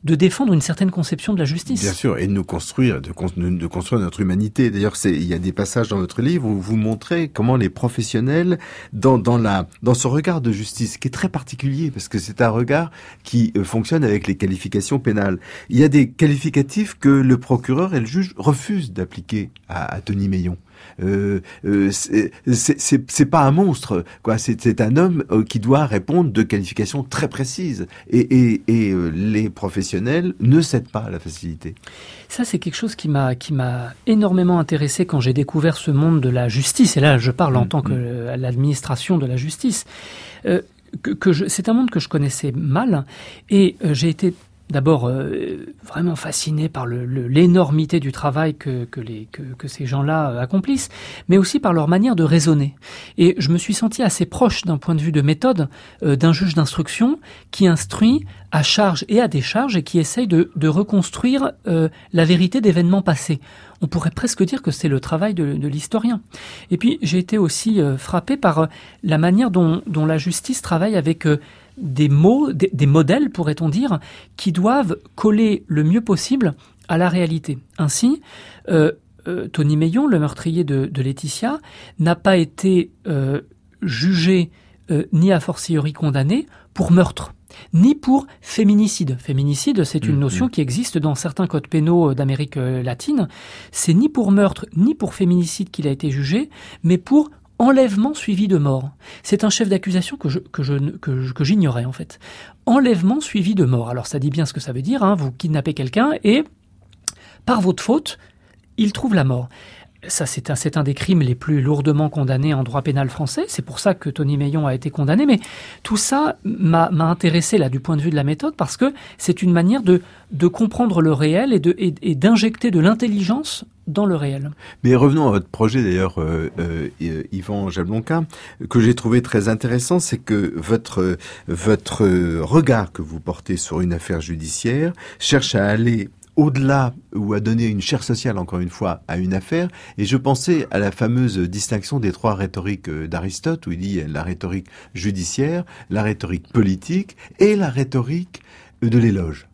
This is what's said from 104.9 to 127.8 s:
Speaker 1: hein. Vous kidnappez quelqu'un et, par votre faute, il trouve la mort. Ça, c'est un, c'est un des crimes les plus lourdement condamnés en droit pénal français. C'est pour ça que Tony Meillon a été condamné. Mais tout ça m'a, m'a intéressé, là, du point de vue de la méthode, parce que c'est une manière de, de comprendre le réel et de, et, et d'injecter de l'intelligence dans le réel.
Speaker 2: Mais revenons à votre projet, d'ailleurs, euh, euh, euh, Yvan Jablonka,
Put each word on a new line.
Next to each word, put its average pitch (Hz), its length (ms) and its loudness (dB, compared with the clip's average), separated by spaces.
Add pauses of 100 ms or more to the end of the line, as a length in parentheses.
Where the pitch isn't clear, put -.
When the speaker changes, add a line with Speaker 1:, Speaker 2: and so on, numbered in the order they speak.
Speaker 1:
hein. 196 140 2
Vous 139 160 -2
kidnappez 156 420 -2
quelqu'un 208 380 0 (100)
et, 247 220 4 (1000)
par 240 140 2
votre 180 220 0
faute, - 380 -2 (560)
il 208 160 0
trouve 247 200 -2
la 165 120 4
mort. 123 240 -2 (580)
Ça, - 200 -4
c'est - 240 -8
un, 143 40 0
c'est 151 220 -4
un 151 80 0
des 135 100 0
crimes 180 280 2
les 123 120 2
plus 147 260 -2
lourdement 147 480 2
condamnés 139 460 0
en 135 80 0
droit 127 200 -4
pénal 139 280 -2
français. 165 380 -4
C'est - 140 -8
pour - 180 -12
ça 196 140 2
que - 140 -8
Tony 143 280 -2
Meillon 143 320 -2
a 127 40 0
été 131 180 -6
condamné. 160 360 2
Mais 226 140 4 (420)
tout 220 140 -2
ça 285 480 0
m'a, 165 460 2
m'a 165 200 2
intéressé, 170 480 0
là, 139 100 2
du 131 120 -4
point 156 160 -2
de 147 60 -2
vue 165 80 0
de 156 40 -2
la 143 80 0
méthode, 156 320 -2
parce - 220 -4
que 277 180 0 (240)
c'est - 240 -2
une 180 100 4
manière 185 300 4
de, 180 180 4 (300)
de 175 160 0
comprendre 196 560 0
le 156 100 4
réel 160 400 2
et 196 60 4
de, 170 200 2
et, 180 140 0 (100)
et 175 120 0
d'injecter 220 560 2
de 180 80 2
l'intelligence 214 840 0 (240)
dans 202 180 -2
le 190 80 2
réel. 143 380 -4 (320)
Speaker 2:
Mais 123 100 6
revenons 139 320 6
à 117 60 4
votre 98 160 0
projet, 113 340 0
d'ailleurs, 92 380 0
euh, 80 280 -2 (120)
euh, 82 280 -4 (140)
euh, 80 200 -6 (100)
Yvan 98 360 -6
Jablonka, 110 560 -4 (460)